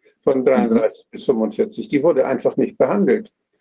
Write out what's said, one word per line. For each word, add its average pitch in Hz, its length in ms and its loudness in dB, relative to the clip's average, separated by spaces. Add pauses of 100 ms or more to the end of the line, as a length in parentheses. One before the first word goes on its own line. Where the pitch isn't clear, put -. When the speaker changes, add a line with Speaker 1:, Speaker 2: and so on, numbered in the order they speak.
(220)
Speaker 1:
von 131 220 0
dreiunddreißig 113 600 2
Speaker 2:
Mhm. - 60 -20
Speaker 1:
bis - 140 -16
fünfundvierzig. 110 640 -2
Die 135 140 0
wurde 151 220 2
einfach - 320 -2
nicht - 220 -2
behandelt. 143 520 0 (300)